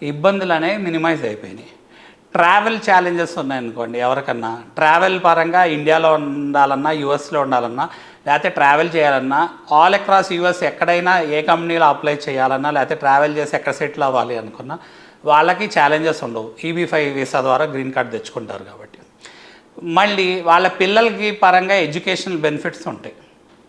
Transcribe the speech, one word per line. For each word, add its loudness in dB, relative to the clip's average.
ఇబ్బందులు 0
అనేవి 0
మినిమైజ్ -2
అయిపోయినాయి. -12
ట్రావెల్ 4
ఛాలెంజెస్ 0
ఉన్నాయనుకోండి, -6
ఎవరికన్నా -4
ట్రావెల్ 2
పరంగా 4
ఇండియాలో 2
ఉండాలన్నా, 0
యూఎస్లో -2
ఉండాలన్నా, -2
లేకపోతే 0
ట్రావెల్ 2
చేయాలన్నా, 2
all 6
across 0
యూఎస్ -2
ఎక్కడైనా 0
ఏ -2
కంపెనీలో 2
అప్లై 2
చేయాలన్నా, 0
లేకపోతే -2
ట్రావెల్ 2
చేసి -4
ఎక్కడ -4
సెటిల్ -6
అవ్వాలి -2
అనుకున్నా, -12
వాళ్ళకి 2
ఛాలెంజెస్ 0
ఉండవు. -8
ఈబీ -4
ఫైవ్ -2
వీసా -2
ద్వారా 2
గ్రీన్ -6
కార్డ్ -4
తెచ్చుకుంటారు -10
కాబట్టి. -20
మళ్ళీ 0
వాళ్ళ 4
పిల్లలకి 0
పరంగా 4
ఎడ్యుకేషనల్ -4
బెనిఫిట్స్ -4
ఉంటాయి. -14